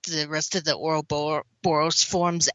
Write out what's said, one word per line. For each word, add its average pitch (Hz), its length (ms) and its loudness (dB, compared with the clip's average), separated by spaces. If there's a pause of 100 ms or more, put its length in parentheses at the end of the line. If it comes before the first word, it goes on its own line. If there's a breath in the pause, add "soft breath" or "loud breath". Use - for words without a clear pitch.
the 156 240 -4
rest 156 260 -4
of 180 80 -2
the 147 160 0
Ouroboros 156 1300 0
forms 175 500 0